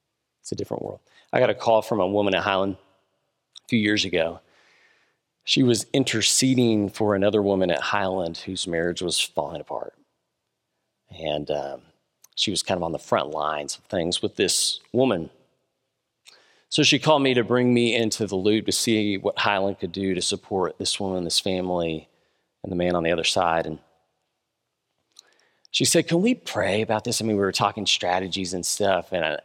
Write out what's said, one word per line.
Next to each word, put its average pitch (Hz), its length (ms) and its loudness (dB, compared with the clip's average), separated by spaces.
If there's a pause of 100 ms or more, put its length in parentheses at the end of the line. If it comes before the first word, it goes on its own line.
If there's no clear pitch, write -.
(400)
It's - 100 -18
a - 40 -6
different - 280 -8
world. - 180 -10 (320)
I 123 80 4
got 123 100 6
a 104 40 -2
call 110 280 4
from 107 180 -2
a 90 60 2
woman 101 280 2
at 85 80 0
Highland 98 340 0
a - 920 -20
few 120 100 0
years 104 280 0
ago. 85 340 -2 (1040)
She - 180 2
was 120 300 4
interceding 120 960 2
for 104 260 0
another 101 280 4
woman 95 280 2
at 76 100 0
Highland 95 580 -2
whose - 280 -8
marriage 85 360 -2
was 85 180 -2
falling 76 400 -6
apart. - 340 -10 (1160)
And, 76 400 -6
um, 69 320 -6 (520)
she - 160 -2
was 87 120 -2
kind 95 160 -2
of 87 40 -4
on 82 100 -2
the 73 60 -4
front 76 320 -2
lines 73 460 -4
of - 80 -20
things 87 380 -2
with - 140 -6
this - 440 0 (100)
woman. 107 380 0 (1400)
So - 120 2
she 143 160 4
called 147 240 4
me 131 120 2
to 120 100 4
bring 123 300 4
me 120 200 4
into 113 320 0
the 98 100 -4
loop 104 300 2
to 101 60 0
see 107 460 0
what 98 200 -4
Highland 101 400 0
could 87 140 -8
do 95 220 -2
to 90 80 -4
support 92 560 -4
this - 220 -4
woman, 95 240 -4
this 85 160 -2
family, 90 680 -4 (540)
and 98 100 -8
the 90 40 -4
man 87 180 0
on 87 80 0
the 82 80 0
other 82 140 -2
side. 82 420 0
And 78 120 -8 (1900)
she - 160 0
said, - 220 2
"Can 170 120 2
we 240 140 2
pray 101 480 -2
about 110 220 -2
this?" 120 160 -2
I 110 40 -2
mean, 107 120 2
we 98 60 2
were 95 100 2
talking 104 340 -2
strategies 92 680 -2
and 90 140 -4
stuff, 95 460 0
and 87 120 -2
I, 76 200 -2